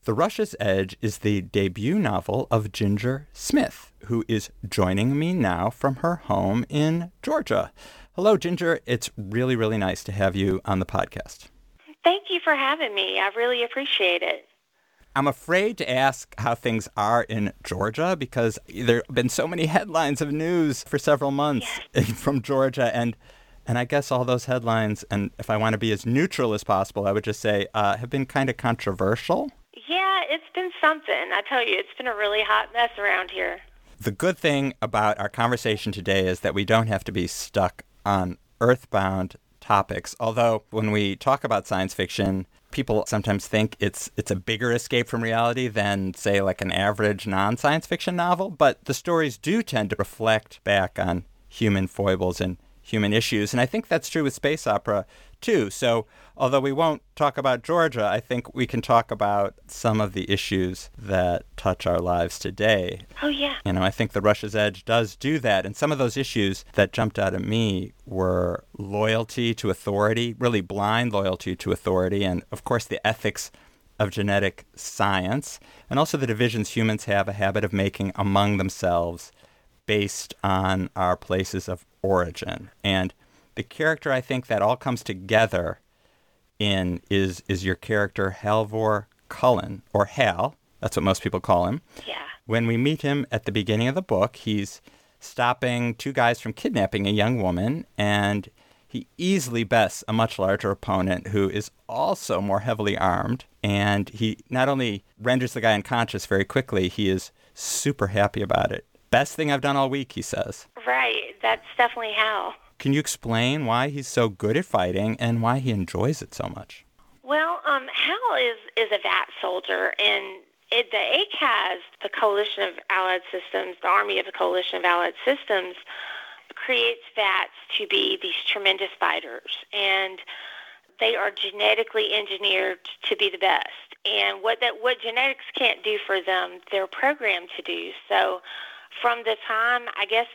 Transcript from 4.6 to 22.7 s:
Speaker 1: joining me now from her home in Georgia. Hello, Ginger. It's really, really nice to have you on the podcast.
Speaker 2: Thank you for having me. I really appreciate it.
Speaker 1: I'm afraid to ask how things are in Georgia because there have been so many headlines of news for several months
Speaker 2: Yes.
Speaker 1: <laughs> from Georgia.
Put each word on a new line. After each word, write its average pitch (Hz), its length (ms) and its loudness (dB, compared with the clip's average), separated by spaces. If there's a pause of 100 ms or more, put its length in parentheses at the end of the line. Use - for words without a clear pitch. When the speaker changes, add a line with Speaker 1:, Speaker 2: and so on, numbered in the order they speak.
Speaker 1:
joining 101 500 2
me 165 160 0
now 95 340 2
from 135 280 -2
her 170 180 0 (120)
home 98 420 0
in 160 420 0 (140)
Georgia. - 480 0 (400)
Hello, 202 240 4
Ginger. 170 500 0
It's 120 300 -2
really, 117 400 0
really 110 220 2
nice 95 260 0
to - 80 -8
have 95 240 2
you 95 280 2
on 95 140 2
the 92 80 0
podcast. - 600 -6 (560)
Speaker 2:
Thank 381 260 2
you 359 80 0
for 320 160 2
having 269 400 -2
me. 190 240 -2
I 190 180 0
really 240 280 0
appreciate 208 580 0
it. - 240 -4 (680)
Speaker 1:
I'm 139 100 2
afraid 185 520 0
to - 120 -4
ask 127 480 0
how 117 160 0
things 113 420 -2
are 110 280 4
in 104 280 -2 (120)
Georgia 113 520 -2
because 120 440 -2 (120)
there 117 360 2
have - 80 -10
been 123 120 2
so - 200 0
many 165 180 -2
headlines 156 540 0
of 151 100 -2
news 156 540 0
for - 140 -4
several 143 340 2
months 143 340 0 (300)
Speaker 2:
Yes. 123 140 2
Speaker 1:
<laughs> 110 60 -4
from 143 260 0
Georgia. 135 520 2